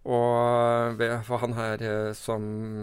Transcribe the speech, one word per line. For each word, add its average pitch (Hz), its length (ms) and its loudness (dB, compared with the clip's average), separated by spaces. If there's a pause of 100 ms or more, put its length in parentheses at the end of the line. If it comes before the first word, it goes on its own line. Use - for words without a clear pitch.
Og 120 880 4
ved, 117 140 0 (160)
for 120 160 -2
han 120 160 -2
her, 110 240 -4
eh, 107 340 -2
som 107 300 -4 (360)